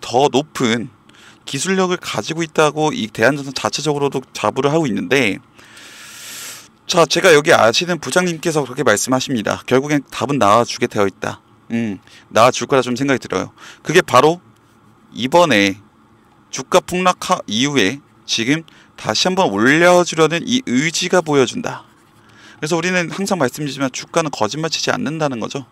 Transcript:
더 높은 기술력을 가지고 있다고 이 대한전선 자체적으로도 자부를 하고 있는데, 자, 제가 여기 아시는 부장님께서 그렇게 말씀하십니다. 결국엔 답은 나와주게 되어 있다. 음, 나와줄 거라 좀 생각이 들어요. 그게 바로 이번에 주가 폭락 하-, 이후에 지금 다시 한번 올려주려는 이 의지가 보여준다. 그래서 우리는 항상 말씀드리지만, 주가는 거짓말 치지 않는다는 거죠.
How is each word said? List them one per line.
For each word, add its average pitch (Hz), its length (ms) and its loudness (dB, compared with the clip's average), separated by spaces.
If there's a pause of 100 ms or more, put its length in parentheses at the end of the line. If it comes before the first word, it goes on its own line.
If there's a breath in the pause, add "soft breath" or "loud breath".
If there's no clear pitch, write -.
더 135 300 2
높은 123 580 -2 (560 loud breath)
기술력을 185 520 -2
가지고 - 460 -6
있다고 156 500 0
이 107 140 -4
대한전선 135 460 0
자체적으로도 143 680 -2 (120)
자부를 131 380 0
하고 160 160 0
있는데, 101 500 0 (1500 loud breath)
자, 170 180 4
제가 170 280 4
여기 147 200 6
아시는 127 460 2
부장님께서 160 640 -2
그렇게 127 200 -6
말씀하십니다. 117 800 0
결국엔 143 360 2 (100)
답은 135 280 -2
나와주게 113 480 2
되어 104 200 0
있다. - 340 -8 (300)
음, 113 280 -4 (300 loud breath)
나와줄 120 380 2
거라 135 140 2
좀 123 140 -2
생각이 135 240 -2
들어요. 95 340 -6 (280 loud breath)
그게 160 200 2
바로 151 400 4 (720)
이번에 117 640 2 (720)
주가 - 320 0
폭락 180 480 -2
하-, 180 180 0
이후에 127 520 0 (260)
지금 139 380 -2 (340 soft breath)
다시 - 300 -2
한번 185 220 0
올려주려는 160 960 2
이 120 200 -2
의지가 165 560 0
보여준다. 143 640 -2 (720 loud breath)
그래서 156 200 -4
우리는 175 320 -2
항상 190 300 -2
말씀드리지만, 139 520 -4
주가는 - 380 -4
거짓말 139 400 -4
치지 - 220 -4
않는다는 131 480 -4
거죠. 123 320 -8